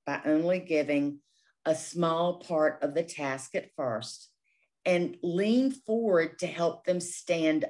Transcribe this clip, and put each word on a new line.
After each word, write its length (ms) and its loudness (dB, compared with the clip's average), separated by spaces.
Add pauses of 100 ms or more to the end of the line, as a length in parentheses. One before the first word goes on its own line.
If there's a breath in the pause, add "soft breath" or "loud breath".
by 180 -4
only 320 2
giving 640 0 (420)
a 120 2
small 640 0
part 420 0
of 140 -2
the 80 2
task 500 -6
at 220 -6
first, 560 -6 (520)
and 380 0
lean 480 2
forward 720 0
to 80 -2
help 380 -2
them 140 0
stand 720 0